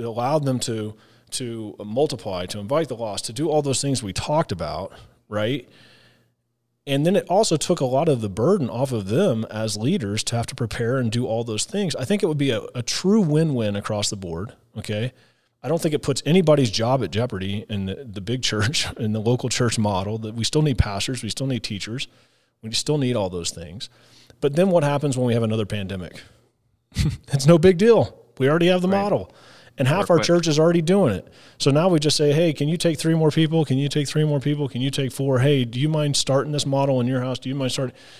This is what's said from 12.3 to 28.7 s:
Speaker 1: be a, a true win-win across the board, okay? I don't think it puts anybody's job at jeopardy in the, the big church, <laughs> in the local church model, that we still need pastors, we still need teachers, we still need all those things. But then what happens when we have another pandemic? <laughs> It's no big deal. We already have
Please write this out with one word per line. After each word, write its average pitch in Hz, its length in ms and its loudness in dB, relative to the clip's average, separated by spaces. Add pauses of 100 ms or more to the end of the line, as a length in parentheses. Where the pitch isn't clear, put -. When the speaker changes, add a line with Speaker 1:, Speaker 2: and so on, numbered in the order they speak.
Speaker 1:
be 139 140 0
a, 110 100 -2 (120)
a 123 80 -6
true 208 400 2
win-win 147 540 2
across 104 340 -2
the 107 60 -6
board, 90 380 -8 (240)
okay? 120 340 -4 (500)
I 123 60 -10
don't 165 140 -2
think 156 120 0
it 143 80 -2
puts - 240 -4
anybody's 151 460 6
job 120 320 0
at 87 80 -4
jeopardy 101 580 -4
in 101 160 -2
the, 95 100 -6 (140)
the 101 120 -10
big 117 200 -6
church, 107 520 -2
<laughs> - 40 -16
in 107 140 -2
the 110 80 -2
local 120 300 0
church 120 280 0
model, 104 420 -2
that 110 140 -8
we 113 120 -4
still 156 160 0
need 147 160 2
pastors, 107 440 -2
we 104 80 -6
still 135 180 -6
need 123 160 -2
teachers, 107 440 -8 (560)
we 113 80 -10
still 147 260 0
need 123 180 0
all 98 140 0
those 87 220 -6
things. 82 380 -14 (520)
But 143 140 0
then 190 140 4
what 175 140 4
happens 143 340 0
when 123 100 0
we 117 60 2
have 117 100 2
another 110 220 0
pandemic? 98 580 -8 (720)
<laughs> - 80 0 (280)
It's 135 140 -2
no 170 140 8
big 185 180 6
deal. 202 400 4 (220)
We 135 100 4
already 170 180 4
have 185 140 4